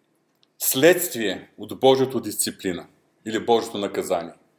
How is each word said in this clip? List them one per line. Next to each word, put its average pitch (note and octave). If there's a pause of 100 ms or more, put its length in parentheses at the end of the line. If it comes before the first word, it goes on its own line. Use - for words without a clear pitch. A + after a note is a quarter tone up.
(580)
следствия C3 (100)
от G#2
Божието C3
дисциплина F#2 (400)
или A2
Божието A2+
наказание. F2+ (240)